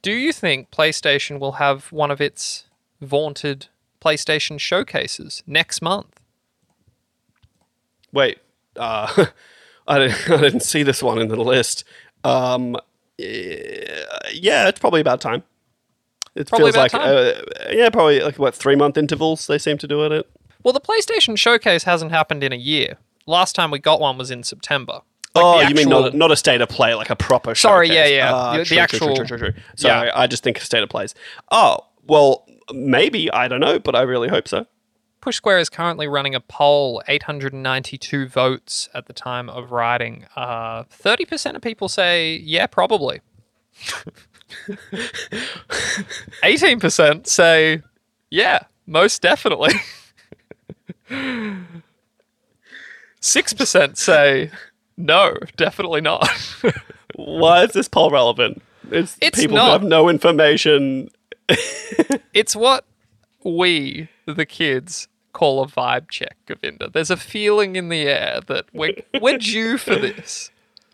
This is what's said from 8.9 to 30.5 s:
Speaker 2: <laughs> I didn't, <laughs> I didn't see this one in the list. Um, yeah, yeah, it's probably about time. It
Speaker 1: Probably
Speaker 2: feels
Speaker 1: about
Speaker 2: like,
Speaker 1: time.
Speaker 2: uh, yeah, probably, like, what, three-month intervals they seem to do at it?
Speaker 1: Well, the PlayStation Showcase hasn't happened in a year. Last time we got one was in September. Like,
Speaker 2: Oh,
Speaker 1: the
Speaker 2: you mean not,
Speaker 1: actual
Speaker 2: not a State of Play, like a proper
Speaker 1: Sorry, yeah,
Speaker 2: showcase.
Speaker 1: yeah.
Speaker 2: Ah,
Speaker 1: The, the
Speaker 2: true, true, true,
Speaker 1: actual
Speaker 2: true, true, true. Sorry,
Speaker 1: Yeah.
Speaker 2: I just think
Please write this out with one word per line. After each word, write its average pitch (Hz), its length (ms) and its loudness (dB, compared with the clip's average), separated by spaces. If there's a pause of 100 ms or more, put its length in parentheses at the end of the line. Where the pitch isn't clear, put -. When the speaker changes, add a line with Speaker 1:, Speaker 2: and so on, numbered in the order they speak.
Speaker 2:
<laughs> - 300 -16
I 143 120 4
didn't, 131 300 0
<laughs> - 0 -
I 170 80 6
didn't 151 240 4
see 151 220 -2
this 139 200 0
one 113 160 0
in 113 80 0
the 110 80 -4
list. 120 480 0 (400)
Um, 127 540 -2 (400)
yeah, 90 880 -12 (280)
yeah, 156 360 4
it's 208 100 -2
probably 160 220 4
about 127 200 2
time. 117 220 -6 (880)
It - 160 -6
Speaker 1:
Probably 226 220 6
Speaker 2:
feels 220 40 0
Speaker 1:
about 131 180 4
Speaker 2:
like, - 80 -2 (340)
Speaker 1:
time. - 60 -12 (280)
Speaker 2:
uh, - 40 -8
yeah, 226 160 4
probably, 160 320 4
like, 147 180 -4
what, 135 160 0
three-month 143 420 2
intervals 156 500 -2
they 147 100 0
seem 147 200 -4
to 147 100 -12
do 147 180 -2
at 151 60 -2
it? 151 180 -4 (360)
Speaker 1:
Well, 247 80 4
the 269 80 -4
PlayStation 427 560 -2
Showcase 220 480 2
hasn't 165 260 0
happened 156 320 -2
in 131 80 -2
a 123 60 -6
year. 139 400 -4 (280)
Last 175 300 0
time 165 160 -2
we 143 80 -4
got 156 220 2
one 135 160 -2
was 131 140 -10
in 120 120 -12
September. - 580 -6 (320)
Like, 170 120 6
Speaker 2:
Oh, 175 180 8
Speaker 1:
the 160 60 4
Speaker 2:
you 147 60 0
mean 151 140 4
not, 131 180 4
Speaker 1:
actual 135 120 -4
Speaker 2:
not 160 120 4
a 147 40 4
State 127 240 2
of 117 100 0
Play, 117 260 2
like 110 140 -6
a 113 60 -4
proper 123 400 0
Speaker 1:
Sorry, 190 320 6
yeah, 165 60 0 (100)
Speaker 2:
showcase. 147 120 6
Speaker 1:
yeah. 127 180 2
Speaker 2:
Ah, 123 200 -2
Speaker 1:
The, 156 60 -2
the 170 60 -4
Speaker 2:
true, 170 100 0
true, - 0 -
true, 170 60 6 (280)
Speaker 1:
actual 139 60 0
Speaker 2:
true, 127 100 -4
true, 120 120 -10 (140)
true. - 100 -16 (160)
Sorry, 120 300 2
Speaker 1:
Yeah. 113 120 -2
Speaker 2:
I 123 80 4
just 123 160 -6
think 123 140 -2